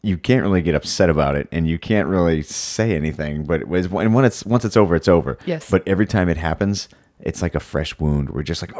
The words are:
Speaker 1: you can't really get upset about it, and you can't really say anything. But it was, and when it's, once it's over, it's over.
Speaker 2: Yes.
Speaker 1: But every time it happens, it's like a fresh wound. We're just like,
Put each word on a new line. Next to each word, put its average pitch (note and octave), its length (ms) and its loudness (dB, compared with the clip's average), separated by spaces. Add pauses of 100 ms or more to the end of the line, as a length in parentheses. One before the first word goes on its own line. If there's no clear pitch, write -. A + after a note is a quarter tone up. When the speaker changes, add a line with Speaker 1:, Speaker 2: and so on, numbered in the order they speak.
Speaker 1:
you G2 160 0
can't B2+ 240 2
really F#2+ 200 2
get D#2 120 2
upset F2 340 2
about D2 280 2
it, C#2+ 160 -4
and D#2+ 160 0
you E2 100 -2
can't G2+ 300 0
really E2+ 340 2
say - 540 -4
anything. D2+ 480 -4
But D2+ 160 -2
it - 80 -8
was, F2+ 180 0
and G2 260 0
when C3 120 4
it's, - 200 0
once A#2 200 0
it's G#2+ 120 0
over, F2+ 200 4
it's D#2+ 120 0
over. D#2 380 2
Speaker 2:
Yes. E3 240 -6
Speaker 1:
But F#2+ 160 2
every G2 200 2
time F#2 220 0
it E2 100 2
happens, F#2+ 500 -2 (340)
it's - 200 -4
like E2+ 120 -2
a D2+ 60 -2
fresh - 380 -6
wound. D2 320 0
We're D2+ 120 -6
just E2 200 -6
like, D2 180 -14